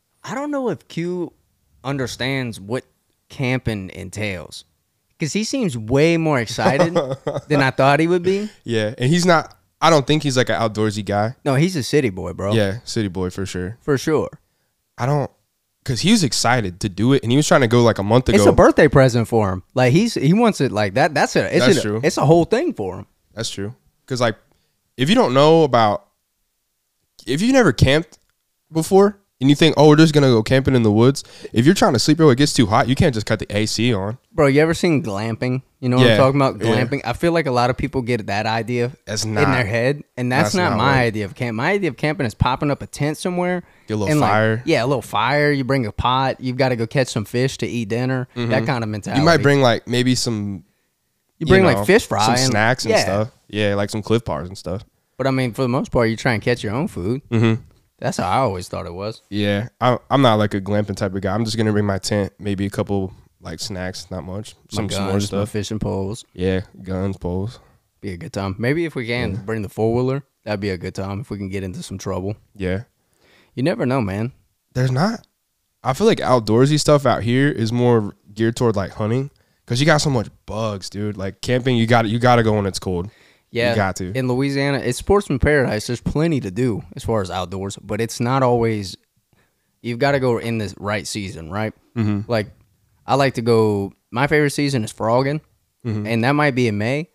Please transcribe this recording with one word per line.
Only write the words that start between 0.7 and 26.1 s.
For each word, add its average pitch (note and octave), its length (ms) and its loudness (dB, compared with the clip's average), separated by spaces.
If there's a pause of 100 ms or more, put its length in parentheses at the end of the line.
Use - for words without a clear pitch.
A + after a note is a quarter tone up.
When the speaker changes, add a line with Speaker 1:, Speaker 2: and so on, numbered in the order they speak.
Speaker 1:
Q F3 460 -6 (500)
understands B2+ 760 -6
what G#2+ 240 -6 (460)
camping A#2+ 640 -4
entails, F#2+ 720 -10 (540)
'cause D#3 140 -4
he G#3+ 100 -2
seems G#3+ 340 -4
way C#3 400 2
more D#3 220 0
excited C#3 540 0
Speaker 2:
<laughs> C3+ 540 -4
Speaker 1:
than C#3+ 140 0
I C3 100 2
thought C#3+ 280 4
he E3 80 0
would F3 160 0
be. G3 260 -2 (140)
Speaker 2:
Yeah, A2 340 -2
and B2+ 120 0
he's F3 160 2
not, E3 300 2 (240)
I D#3 100 4
don't D3 180 4
think D3 160 2
he's, C3+ 120 0
like, B2+ 140 2
an A2 100 0
outdoorsy G#2+ 460 -2
guy. G2+ 300 -2 (100)
Speaker 1:
No, C3+ 100 0
he's F3 200 0
a C3 80 -4
city C#3+ 260 0
boy, F2+ 240 -8
bro. G2 200 -4
Speaker 2:
Yeah, G#2 320 0
city G#2+ 220 -4
boy F#2 220 -4
for F#2+ 160 -8
sure. F#2 360 -8
Speaker 1:
For C#3+ 160 -12
sure. D3+ 320 -2 (680)
Speaker 2:
I A#2+ 80 -4
don't, C#3+ 260 -2 (540)
'cause B2+ 160 -4
he F3+ 100 2
was A3 140 4
excited A2+ 560 0
to G#2+ 80 -2
do G#2 240 2
it, C#3 100 2
and A2+ 80 -2
he C3 60 4
was D3 100 2
trying D#3+ 140 4
to A#2+ 60 2
go, A#2+ 160 4
like, A2 160 4
a G2 40 -2
month A2+ 260 4
Speaker 1:
It's G#3 120 6
Speaker 2:
ago. - 80 8
Speaker 1:
a F3+ 40 6
birthday G3 360 6
present B2 400 4
for G#2+ 240 2
him. F#2 100 -8 (120)
Like, B2+ 180 4
he's, G#3+ 220 2
he C#3+ 180 2
wants A3 260 2
it B2+ 140 0
like G2+ 220 -2
that. D3+ 180 2
That's F3 240 0
a, G#2+ 180 0
it's B2+ 100 4
Speaker 2:
That's C3 120 6
Speaker 1:
a, - 40 -2
Speaker 2:
true. A2 220 -2
Speaker 1:
it's D#3+ 140 0
a - 80 0
whole E3 200 6
thing C#4 280 0
for F#2 260 -8
him. G2+ 80 -16 (280)
Speaker 2:
That's A2+ 140 -8
true. G2+ 260 -10 (320)
'Cause, B2 120 -6
like, A2+ 160 0 (640)
if C3+ 100 0
you G#3 80 4
don't F3 200 2
know D#3+ 280 6
about, A#2 440 2 (1200)